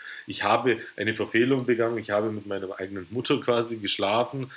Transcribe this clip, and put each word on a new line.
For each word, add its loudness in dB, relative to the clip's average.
ich -6
habe 4
eine 0
Verfehlung 2
begangen, 2
ich -6
habe 2
mit -8
meiner -6
eigenen -8
Mutter 0
quasi 0
geschlafen 0